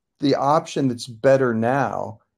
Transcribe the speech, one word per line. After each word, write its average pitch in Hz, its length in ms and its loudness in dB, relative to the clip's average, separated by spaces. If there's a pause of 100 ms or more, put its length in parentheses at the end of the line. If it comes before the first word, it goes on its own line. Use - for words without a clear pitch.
(180)
the 139 160 0
option 147 540 0
that's 120 180 -6
better 127 480 2
now, 110 640 -2 (180)